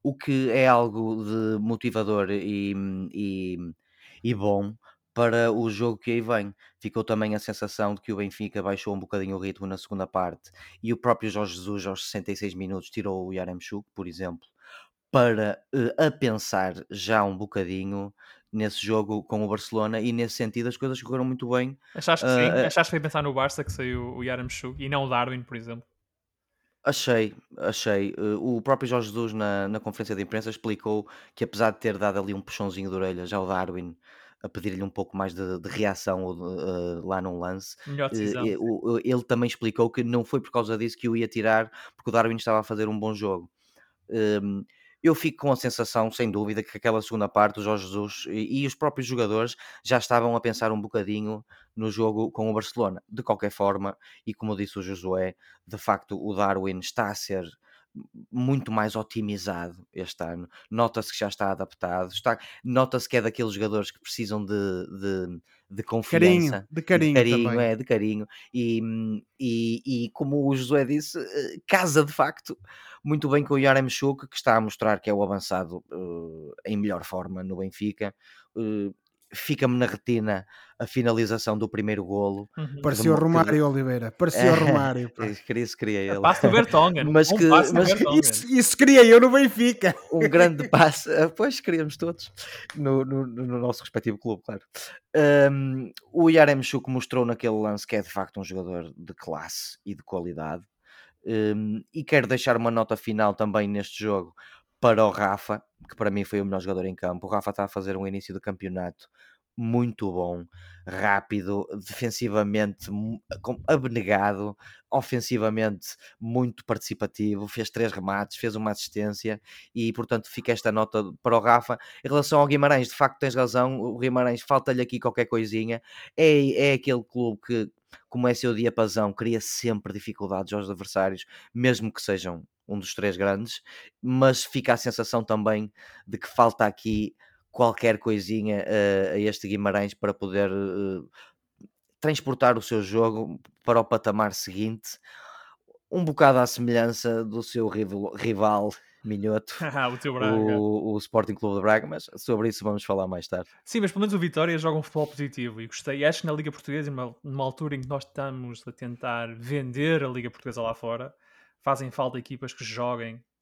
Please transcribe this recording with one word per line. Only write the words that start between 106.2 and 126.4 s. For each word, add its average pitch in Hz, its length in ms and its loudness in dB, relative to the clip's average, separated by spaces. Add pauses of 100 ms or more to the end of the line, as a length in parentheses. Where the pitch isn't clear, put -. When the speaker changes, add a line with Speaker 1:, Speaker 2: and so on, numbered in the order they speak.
Speaker 1:
foi 101 180 -2
o - 20 -2
melhor 98 160 -4
jogador 92 240 -4
em 95 100 -6
campo. 90 320 -6
O 92 40 -12
Rafa 101 180 -2
está 101 160 -2
a 98 40 -4
fazer 95 280 -6
um 98 100 -6
início 98 280 -8
de 98 60 -10
campeonato 92 680 -8 (480)
muito 117 560 -2
bom, 87 320 -4 (420)
rápido, 101 800 -2 (200)
defensivamente 104 1040 -2
mu-, 107 320 -6 (180)
com-, - 260 -8
abnegado, 104 880 0 (360)
ofensivamente 110 1040 -2 (240)
muito 120 460 -2
participativo, 104 800 -4
fez 110 220 -8
três 113 220 -2
remates, 98 440 -4
fez 110 200 -4
uma 110 160 -2
assistência 104 680 -6 (340)
e, 117 180 -2
portanto, 113 360 -4
fica - 240 -2
esta 110 200 0
nota 110 300 0 (200)
para 117 140 4
o 113 40 6
Rafa. 120 380 4 (260)
Em 139 40 -6
relação 143 320 4
ao 143 60 8
Guimarães, 143 420 4
de - 60 -14
facto - 260 2
tens 131 140 0
razão, 123 460 2
o 113 180 -4
Guimarães 123 440 0
falta-lhe 131 400 2
aqui 123 160 -4
qualquer 117 280 0
coisinha, 113 540 -2 (360)
é, 143 540 6